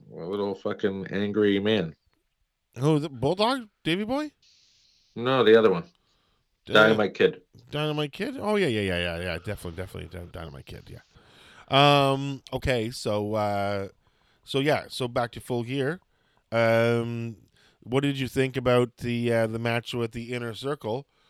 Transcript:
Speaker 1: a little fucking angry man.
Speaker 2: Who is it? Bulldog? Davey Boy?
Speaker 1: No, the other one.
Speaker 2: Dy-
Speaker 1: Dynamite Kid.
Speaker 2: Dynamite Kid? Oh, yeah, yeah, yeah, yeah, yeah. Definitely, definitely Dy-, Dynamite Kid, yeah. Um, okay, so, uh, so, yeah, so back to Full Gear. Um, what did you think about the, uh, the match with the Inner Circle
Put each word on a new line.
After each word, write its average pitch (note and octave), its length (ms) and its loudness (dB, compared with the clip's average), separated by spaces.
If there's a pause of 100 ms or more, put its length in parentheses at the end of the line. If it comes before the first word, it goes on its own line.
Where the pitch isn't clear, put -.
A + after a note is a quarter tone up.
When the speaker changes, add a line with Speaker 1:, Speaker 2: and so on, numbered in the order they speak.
(180)
Speaker 1:
a D#2+ 60 -10
little G2+ 320 -4
fucking G2 520 -4
angry G2+ 520 2
man. G2 360 0 (800)
Speaker 2:
Who D3+ 200 2
is C#3+ 60 -2
it? D#3+ 160 -8
Bulldog? G#3 480 0 (160)
Davey F3+ 220 -2
Boy? C#4+ 260 -4 (840)
Speaker 1:
No, B2+ 280 2
the G#2+ 140 10
other A2 140 8
one. E2+ 120 -2 (840)
Speaker 2:
Dy- - 80 -8
Speaker 1:
Dynamite G#2+ 400 6
Kid. - 280 2 (280)
Speaker 2:
Dynamite D3+ 440 -4
Kid? B3+ 260 -8
Oh, G#3 160 0
yeah, F#3+ 120 2
yeah, A2 140 0
yeah, F#2 160 0
yeah, F2 220 -2
yeah. F2 240 -4
Definitely, F#2 340 -8
definitely F2+ 320 -10 (100)
Dy-, F2 120 -14
Dynamite D#2 340 -14
Kid, F2+ 260 -18
yeah. - 100 -18 (1080)
Um, C#3 300 -4 (120)
okay, B2 380 -2
so, G#2 440 -4
uh, G2+ 540 -2 (560)
so, - 140 -4
yeah, C3+ 280 0
so - 200 -6
back A#2+ 260 -4
to A#2 80 -14
Full A#2+ 220 -4
Gear. C3+ 360 -4 (520)
Um, A#2 840 2 (480)
what B2+ 200 -2
did C#3+ 140 0
you C3+ 100 -4
think C3 300 -2
about B2 400 2
the, A#2+ 360 -2
uh, A2+ 140 2
the A2+ 120 -6
match A#2 340 -4
with A#2 200 -4
the A#2 200 -10
Inner A#2+ 200 -6
Circle C3 520 -6 (240)